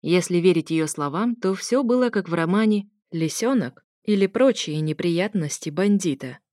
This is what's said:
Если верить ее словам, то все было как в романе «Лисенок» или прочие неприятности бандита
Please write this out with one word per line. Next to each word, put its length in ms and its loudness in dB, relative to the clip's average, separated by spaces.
Если 380 0
верить 320 2
ее 160 0
словам, 480 -2
то 200 -2
все 280 -2
было 280 2
как 180 -4
в 60 -4
романе 540 0
«Лисенок» 760 -2
или 220 2
прочие 540 0
неприятности 920 -2
бандита 680 0